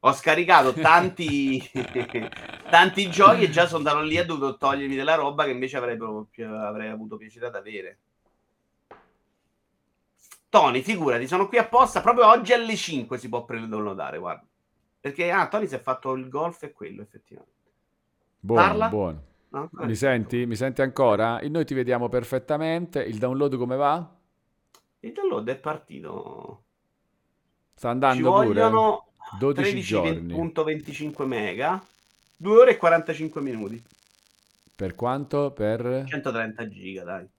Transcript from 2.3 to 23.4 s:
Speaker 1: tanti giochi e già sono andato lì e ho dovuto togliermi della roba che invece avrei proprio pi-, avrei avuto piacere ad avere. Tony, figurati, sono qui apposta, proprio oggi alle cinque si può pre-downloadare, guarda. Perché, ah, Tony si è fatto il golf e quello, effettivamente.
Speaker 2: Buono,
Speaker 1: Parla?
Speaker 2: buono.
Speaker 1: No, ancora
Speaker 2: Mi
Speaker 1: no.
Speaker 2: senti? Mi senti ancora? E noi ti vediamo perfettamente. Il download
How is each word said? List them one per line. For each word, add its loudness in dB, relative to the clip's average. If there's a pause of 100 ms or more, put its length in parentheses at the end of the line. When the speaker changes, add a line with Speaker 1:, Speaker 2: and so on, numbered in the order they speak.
Speaker 1:
tanti 4
giochi 8
e 2
già 4
sono -4
andato 0
lì -2
e 2
ho 0
dovuto -4
togliermi -2
della 2
roba -2
che -2
invece -6
avrei -4
proprio -10
pi-, -16
avrei -8
avuto -12
piacere -12
ad -8
avere. -10 (2500)
Tony, 4
figurati, -2
sono 0
qui 2
apposta, 4
proprio 6
oggi 6
alle 0
cinque -8
si -14
può -6
pre-downloadare, -8
guarda. -10 (520)
Perché, -4
ah, 2
Tony -4
si -8
è -8
fatto -4
il -8
golf -6
e -16
quello, -16
effettivamente. -20 (840)
Speaker 2:
Buono, 2
Speaker 1:
Parla? 4
Speaker 2:
buono. -2 (260)
Speaker 1:
No, -10
ancora -12
Speaker 2:
Mi -4
Speaker 1:
no. -2
Speaker 2:
senti? 0
Mi -4
senti -2
ancora? 2
E -6
noi -2
ti -6
vediamo 0
perfettamente. -4
Il -6
download 0